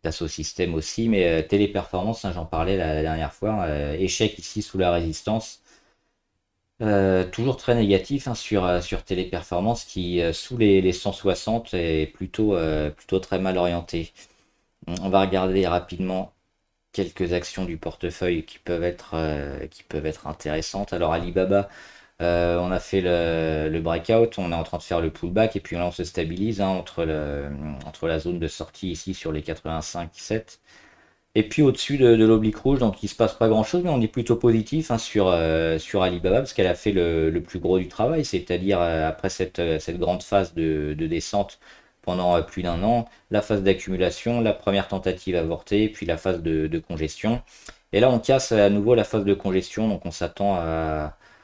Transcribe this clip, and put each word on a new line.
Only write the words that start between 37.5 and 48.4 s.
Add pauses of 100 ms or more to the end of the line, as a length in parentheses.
gros
du
travail,
c'est-à-dire,
euh,
après
cette,
euh,
cette
grande
phase
de,
de
descente (420)
pendant,
euh,
plus
d'un
an, (200)
la
phase
d'accumulation,
la
première
tentative
avortée,
puis
la
phase
de,
de
congestion. (500)
Et
là,
on
casse